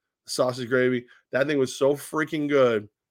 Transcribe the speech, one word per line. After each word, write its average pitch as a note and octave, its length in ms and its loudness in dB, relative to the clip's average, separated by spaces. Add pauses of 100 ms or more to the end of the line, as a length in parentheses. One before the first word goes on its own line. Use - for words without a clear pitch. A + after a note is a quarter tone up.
(260)
sausage B2+ 420 -4
gravy. B2+ 360 2 (280)
That C3 140 0
thing D3 120 0
was C3 180 -2
so C#3 180 2
freaking D3+ 540 -4
good. A#2+ 400 2 (220)